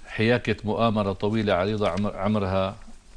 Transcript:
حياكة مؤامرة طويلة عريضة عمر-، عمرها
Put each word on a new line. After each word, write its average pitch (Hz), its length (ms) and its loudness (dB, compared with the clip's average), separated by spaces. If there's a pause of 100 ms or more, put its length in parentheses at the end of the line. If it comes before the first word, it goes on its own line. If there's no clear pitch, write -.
حياكة 113 580 2
مؤامرة 104 500 2
طويلة 104 400 0
عريضة 101 360 2
عمر-، 101 260 -2
عمرها 98 600 0 (420)